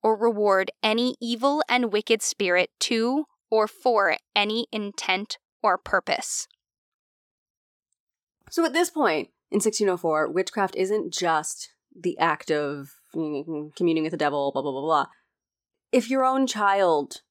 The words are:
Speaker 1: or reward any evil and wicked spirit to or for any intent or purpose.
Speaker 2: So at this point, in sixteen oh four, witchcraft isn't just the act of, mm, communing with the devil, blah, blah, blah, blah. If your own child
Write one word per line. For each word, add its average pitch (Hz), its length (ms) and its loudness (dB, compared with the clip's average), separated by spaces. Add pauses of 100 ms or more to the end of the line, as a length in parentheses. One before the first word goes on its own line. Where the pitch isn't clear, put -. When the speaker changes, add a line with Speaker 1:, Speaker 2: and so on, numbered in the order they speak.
Speaker 1:
or 220 140 2
reward 202 540 2 (120)
any 233 380 2
evil 240 480 0
and 240 240 0
wicked 214 280 0
spirit 180 480 0 (120)
to 240 440 0 (240)
or 220 180 4
for 208 500 2 (180)
any 214 360 0
intent 202 640 -4 (240)
or 208 160 2
purpose. - 720 -4 (2000)
Speaker 2:
So 330 160 0
at 247 80 -2
this 339 160 2
point, 185 400 -2 (220)
in 208 80 0
sixteen 208 300 0
oh 180 80 0
four, 156 320 0
witchcraft 190 460 -2
isn't 190 380 -2
just 160 580 -2 (240)
the - 240 -6
act 160 320 0
of, 147 420 -4 (200)
mm, 151 600 -6
communing 160 280 2
with 160 80 -2
the 170 60 -6
devil, 143 340 0
blah, 131 100 -4
blah, 143 100 -4
blah, 135 100 -6
blah. 147 240 2 (840)
If 233 180 2
your 262 140 2
own 262 240 2
child 196 840 2